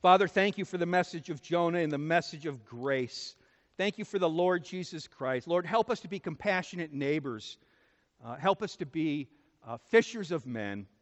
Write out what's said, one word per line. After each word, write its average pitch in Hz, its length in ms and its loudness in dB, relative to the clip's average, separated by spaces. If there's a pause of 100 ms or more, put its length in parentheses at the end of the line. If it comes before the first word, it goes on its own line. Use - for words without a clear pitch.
Father, 185 260 8
thank 196 300 2
you 190 80 -2
for 180 140 -6
the 170 80 2
message 175 420 0
of 151 140 -6
Jonah 170 360 2
and 156 120 0
the 143 80 -2
message 160 480 -2
of 127 180 -8
grace. 127 720 -4 (420)
Thank 196 220 -2
you 208 60 -6
for 202 120 -4
the 180 100 4
Lord 175 380 2
Jesus 175 420 -10
Christ. 131 400 -4
Lord, 175 180 2
help 220 260 2
us 214 100 -2
to 185 60 -16
be 185 120 -6
compassionate 175 720 -4
neighbors. 139 680 -2 (640)
Uh, 117 120 -10
help 185 260 0
us 202 160 -6
to 170 80 -6
be, 147 440 -2 (360)
uh, 120 120 -10
fishers 220 540 2
of 147 140 -2
men. 101 420 -6 (140)